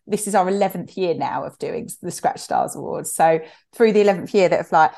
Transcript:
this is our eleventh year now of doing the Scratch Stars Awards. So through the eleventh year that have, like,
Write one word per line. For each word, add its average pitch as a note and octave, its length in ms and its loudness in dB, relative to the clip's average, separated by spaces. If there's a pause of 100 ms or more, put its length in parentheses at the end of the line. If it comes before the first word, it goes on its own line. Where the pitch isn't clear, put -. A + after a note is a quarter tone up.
this G#3 180 -4
is G3 80 -4
our F#3 160 4
eleventh F#3+ 480 -2
year F3+ 160 0
now C3+ 300 -4
of C#3+ 160 -14
doing - 300 -8 (120)
the F3+ 80 -8
Scratch - 300 -4
Stars - 360 -2
Awards. - 380 -8
So E3 260 4 (340)
through A3+ 180 2
the G#3 100 4
eleventh G3 320 0
year F#3+ 140 4
that E3 80 2
have, - 160 -4
like, D#3+ 260 4